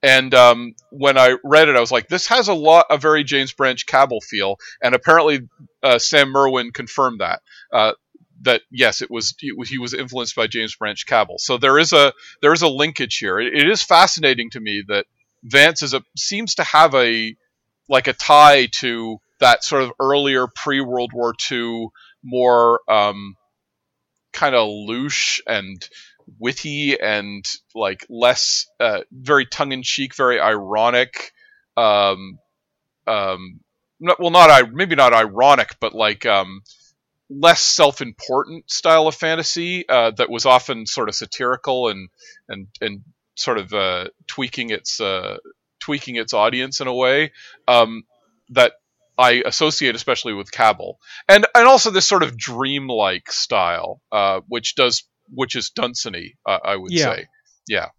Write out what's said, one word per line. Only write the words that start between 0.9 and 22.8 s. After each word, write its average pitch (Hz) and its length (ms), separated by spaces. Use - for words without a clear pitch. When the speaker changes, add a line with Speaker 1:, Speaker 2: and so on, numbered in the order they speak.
Speaker 1:
when 139 260
I 127 280
read 151 240
it, 139 80
I 120 40
was 117 100
like, 120 180
"This 175 200
has 233 200
a 202 60
lot, 160 360
a 147 80
very 151 260
James 135 280
Branch 127 340
Cabell 131 340
feel." 98 380
And 123 120
apparently, 147 540
uh, 127 160
Sam 139 300
Merwin 131 440
confirmed 120 480
that, 85 200
uh, 110 200
that 123 280
yes, 123 300
it 123 100
was, 117 300
it 135 160
was, 120 120
he 135 100
was 123 160
influenced 123 420
by 113 100
James 110 300
Branch 104 300
Cabell. 107 320
So 127 200
there 135 200
is 160 140
a, 143 200
there 147 100
is 165 100
a 170 60
linkage 139 480
here. 98 240
It, 127 140
it 147 140
is 208 140
fascinating 151 680
to 123 100
me 104 260
that 101 200
Vance 143 400
is 135 120
a, 135 80
seems 208 400
to 165 80
have 151 300
a, 113 400
like, 131 180
a 131 60
tie 147 540
to 113 400
that 123 240
sort 139 180
of 123 180
earlier 135 460
pre-World 123 680
War 117 240
Two, 117 540
more, 120 680